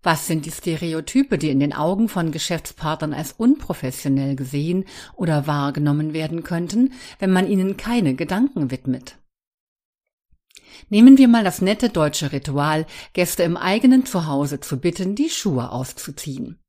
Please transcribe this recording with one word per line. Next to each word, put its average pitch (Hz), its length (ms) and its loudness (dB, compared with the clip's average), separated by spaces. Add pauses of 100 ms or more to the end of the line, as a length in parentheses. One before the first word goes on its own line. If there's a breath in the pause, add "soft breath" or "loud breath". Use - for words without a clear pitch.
Was 160 240 0
sind 160 180 -2
die 156 60 -12
Stereotype, 165 880 -2
die 151 100 -2
in 135 120 2
den 147 120 0
Augen 196 380 0
von 165 200 -2
Geschäftspartnern 156 840 -6
als 151 180 -8
unprofessionell 139 1040 -2
gesehen 147 480 -4 (300 loud breath)
oder 156 320 -2
wahrgenommen 147 680 -2
werden 160 320 -6
könnten, 190 480 0 (260 loud breath)
wenn 190 140 0
man 185 160 2
ihnen 196 300 0
keine 220 360 0
Gedanken 180 560 -2
widmet? 127 480 -8 (1700 loud breath)
Nehmen 240 260 12
wir 262 120 8
mal 233 160 6
das 185 180 -2
nette 220 260 0
deutsche 165 440 -2
Ritual, 147 540 -2 (280 loud breath)
Gäste 180 300 0
im 170 120 0
eigenen 247 480 4
Zuhause 147 560 -4
zu - 180 -6
bitten, 175 360 -4
die 294 160 -2
Schuhe 127 400 -2
auszuziehen. 131 1000 -12